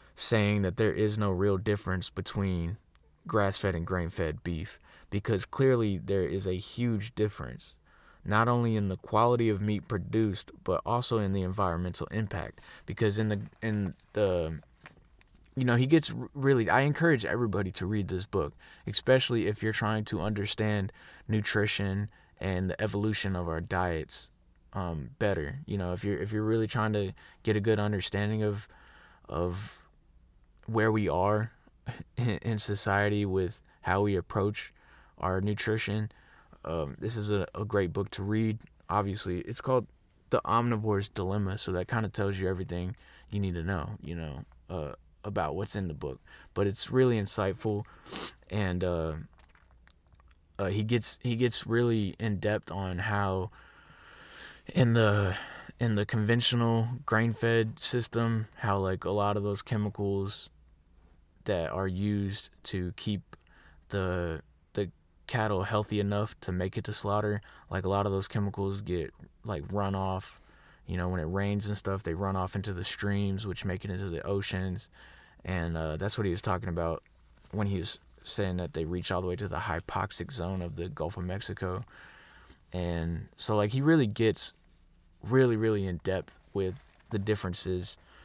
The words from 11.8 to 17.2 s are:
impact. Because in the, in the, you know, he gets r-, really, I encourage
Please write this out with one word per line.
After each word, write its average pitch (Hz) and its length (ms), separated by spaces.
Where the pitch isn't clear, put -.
impact. 95 540
Because 104 320
in 107 120
the, 101 120
in 104 320
the, 87 460
you 131 100
know, 120 100
he 127 100
gets 156 260
r-, 127 220
really, 135 360
I 117 120
encourage 147 440